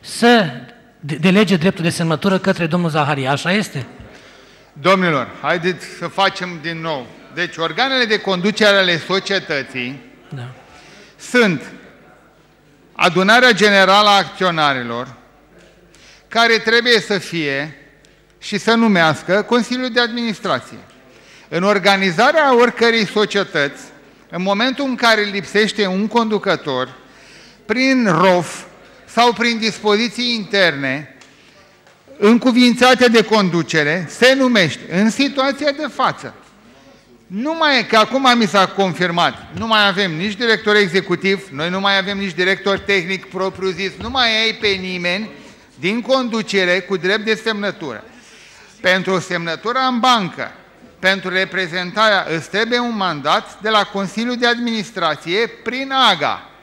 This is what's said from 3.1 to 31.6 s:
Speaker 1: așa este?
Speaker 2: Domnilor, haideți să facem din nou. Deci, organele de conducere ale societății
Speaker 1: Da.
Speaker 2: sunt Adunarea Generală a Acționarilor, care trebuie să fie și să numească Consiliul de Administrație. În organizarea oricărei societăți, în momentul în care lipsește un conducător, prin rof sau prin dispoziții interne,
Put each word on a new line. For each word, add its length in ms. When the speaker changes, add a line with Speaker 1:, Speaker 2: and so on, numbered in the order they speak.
Speaker 1:
așa 220
este? 340
Speaker 2:
Domnilor, 560
haideți 440
să 80
facem 560
din 180
nou. 260
Deci, 220
organele 480
de 160
conducere 560
ale 220
societății 1000
Speaker 1:
Da. 200
Speaker 2:
sunt 440
Adunarea 600
Generală 560
a 80
Acționarilor, 1000
care 280
trebuie 440
să 180
fie 580
și 200
să 160
numească 680
Consiliul 500
de 80
Administrație. 760
În 140
organizarea 960
oricărei 500
societăți, 760
în 80
momentul 420
în 100
care 280
lipsește 640
un 200
conducător, 840
prin 400
rof 580
sau 280
prin 260
dispoziții 760
interne, 840